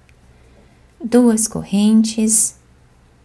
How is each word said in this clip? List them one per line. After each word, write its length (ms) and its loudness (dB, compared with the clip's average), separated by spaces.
Duas 460 2
correntes, 1080 0